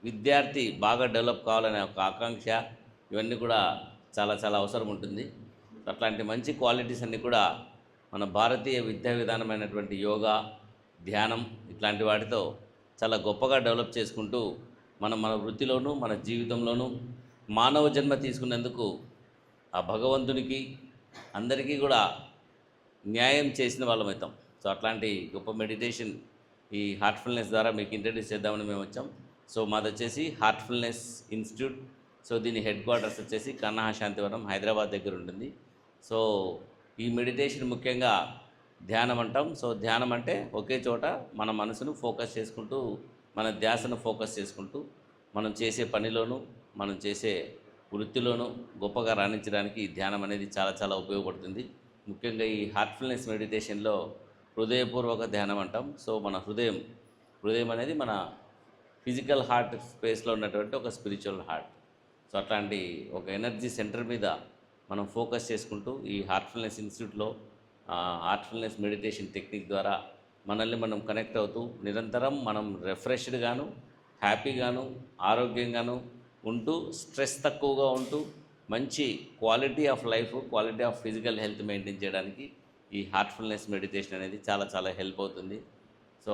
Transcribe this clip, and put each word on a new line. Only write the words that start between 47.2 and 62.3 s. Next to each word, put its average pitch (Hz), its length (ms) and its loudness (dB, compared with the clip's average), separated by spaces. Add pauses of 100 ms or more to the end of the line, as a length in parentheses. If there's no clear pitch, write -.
వృత్తిలోనూ 120 540 0 (320)
గొప్పగా 113 340 0
రాణించడానికి 104 720 0
ఈ 98 60 -4
ధ్యానం 98 340 -2
అనేది 101 360 -4
చాలా 95 240 2
చాలా 98 140 0
ఉపయోగపడుతుంది. 95 760 -4 (380)
ముఖ్యంగా 110 360 -4
ఈ 107 260 0
హార్ట్ఫుల్నెస్ 113 580 -2
మెడిటేషన్లో 107 880 -2 (420)
హృదయపూర్వక 120 680 2
ధ్యానం 101 340 0
అంటాం. 107 360 -4 (120)
So, 110 160 0
మన 98 140 -2
హృదయం, 104 420 0 (640)
హృదయం 117 260 2
అనేది 120 220 -2
మన 135 200 0 (960)
ఫిజికల్ 131 360 2
హార్ట్ 120 400 2
స్పేస్లో 113 500 0
ఉన్నటువంటి 107 440 0
ఒక 120 120 -2
స్పిరిచువల్ 101 520 -6
హార్ట్. 80 300 -6 (600)